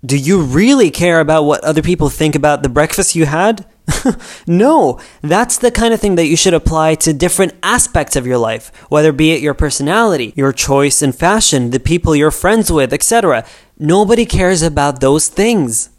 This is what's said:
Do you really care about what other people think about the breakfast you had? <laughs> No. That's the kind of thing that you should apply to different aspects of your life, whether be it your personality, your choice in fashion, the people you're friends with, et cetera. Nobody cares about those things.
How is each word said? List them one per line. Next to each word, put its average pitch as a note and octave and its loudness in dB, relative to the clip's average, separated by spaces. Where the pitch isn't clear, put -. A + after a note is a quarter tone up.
Do C3 -4
you D#3 0
really F#3+ 2
care E3+ 2
about D#3 2
what D3 0
other D#3 0
people D#3 -2
think D#3 -2
about C#3+ 0
the C#3+ -2
breakfast D3 -2
you E3 2
had? F#3+ -2
<laughs> G#3+ -2
No. G3 2
That's F#3+ -2
the A#3+ 0
kind A#3 0
of A3 -4
thing G3+ 0
that E3+ 2
you D#3 2
should F3+ 2
apply D#3+ 0
to D#3+ -2
different F3 -2
aspects F3+ -2
of B2+ -4
your B2+ 0
life, A2+ -4
whether D3+ 4
be D#3 2
it D3+ -2
your C#3+ -2
personality, D3+ -2
your C3+ 0
choice C#3 0
in C#3 0
fashion, E3 0
the B2+ -2
people E3 0
you're D3 2
friends G#3 0
with, C#3 0
et C#3+ -4
cetera. F3+ 0
Nobody G3+ 2
cares F3+ 0
about C#3+ -2
those C#3 2
things. F#3+ -2